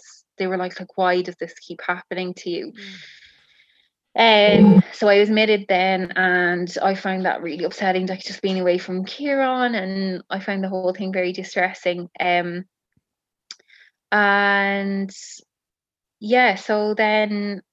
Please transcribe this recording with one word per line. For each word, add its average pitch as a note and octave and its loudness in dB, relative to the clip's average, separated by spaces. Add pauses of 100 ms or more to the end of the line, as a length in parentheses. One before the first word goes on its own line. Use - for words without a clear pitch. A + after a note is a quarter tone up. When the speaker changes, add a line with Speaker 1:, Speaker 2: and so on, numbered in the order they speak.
(380)
Speaker 1:
they F#3+ -4
were F#3 -4
like, F3+ -6
like, - -14
"Why F3+ 2
does F3+ -6
this E3+ -10
keep - -18
happening F3+ -6
to - -12
you?" - -8
Speaker 2:
Mm. G3 -18 (1160)
Speaker 1:
Um, G#3 8 (100)
so G#3+ 0
I G3+ 6
was G#3 4
admitted G#3+ 2
then, F#3 0
and F3+ 0
I G3 0
found F#3+ -4
that - -2
really E3 -8
upsetting, F#3 -2
like, F#3+ -8
just - -12
being F#3+ -2
away F3+ 2
from F#3 -6
Kieran, B3+ -2
and F#3+ -4
I F#3+ -6
found G3 -6
the F#3+ -4
whole F#3 -4
thing F#3+ -6
very F3+ -2
distressing. F#3 -4 (100)
Um, F3 -2 (1500)
and G3 2 (1080)
yeah, A3+ 2
so G#3+ -2
then G#3 0 (120)